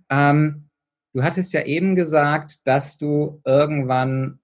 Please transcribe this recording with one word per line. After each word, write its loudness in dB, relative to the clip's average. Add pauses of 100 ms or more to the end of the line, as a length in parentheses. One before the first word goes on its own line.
Ähm, 2 (440)
du -2
hattest -2
ja 0
eben 0
gesagt, 0
dass 0
du -4
irgendwann 0